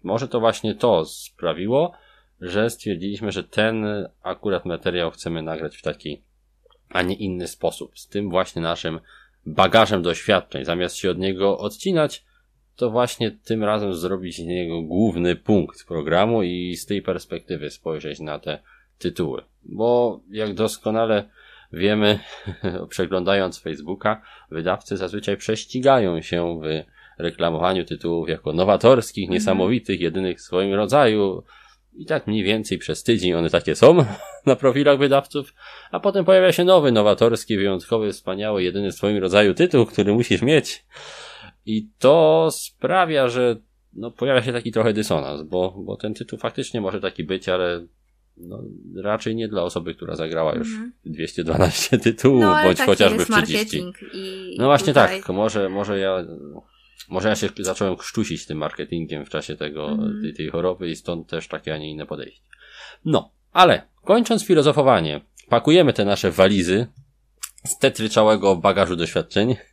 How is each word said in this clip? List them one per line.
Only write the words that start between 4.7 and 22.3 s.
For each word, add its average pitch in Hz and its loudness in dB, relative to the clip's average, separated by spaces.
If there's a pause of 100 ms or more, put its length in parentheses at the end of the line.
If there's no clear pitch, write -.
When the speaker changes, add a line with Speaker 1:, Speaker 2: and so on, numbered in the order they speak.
Speaker 1:
chcemy 82 -8
nagrać 80 -8
w - -20
taki, 76 -10 (680)
a 90 -2
nie 90 -2
inny 90 -8
sposób, - -8
z - -20
tym 101 -6
właśnie 87 -2
naszym 82 -6 (460)
bagażem 107 2
doświadczeń. 85 -2
Zamiast 87 -4
się 92 -4
od 85 -4
niego 95 -2
odcinać, 151 -4 (500)
to 120 -2
właśnie 120 0
tym 110 -4
razem 104 0
zrobić 90 -6
z 85 -10
niego 85 -4
główny 87 0
punkt - 0
programu 90 0
i 90 -4
z - -14
tej 101 -4
perspektywy 82 -8
spojrzeć 76 -10
na 76 -10
te 76 -10 (380)
tytuły. 82 -6 (220)
Bo 117 0 (100)
jak 107 -6
doskonale 107 -2 (440)
wiemy, 104 2 (340)